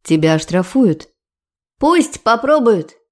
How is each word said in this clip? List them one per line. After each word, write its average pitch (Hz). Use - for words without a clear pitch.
Тебя 160
оштрафуют». 180
«Пусть 320
попробуют. 233